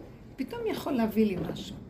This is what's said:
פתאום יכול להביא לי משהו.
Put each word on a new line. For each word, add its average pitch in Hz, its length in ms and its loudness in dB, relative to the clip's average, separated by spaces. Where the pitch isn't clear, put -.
פתאום 453 240 -4
יכול 302 220 -2
להביא 220 340 6
לי 185 100 2
משהו. - 240 -8